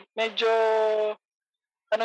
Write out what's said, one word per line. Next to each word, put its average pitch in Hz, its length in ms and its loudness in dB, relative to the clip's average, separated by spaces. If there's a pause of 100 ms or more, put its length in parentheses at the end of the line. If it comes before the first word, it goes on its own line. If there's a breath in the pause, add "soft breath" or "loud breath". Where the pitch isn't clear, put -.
(140)
medyo, 226 380 0 (1400)
ano 220 140 0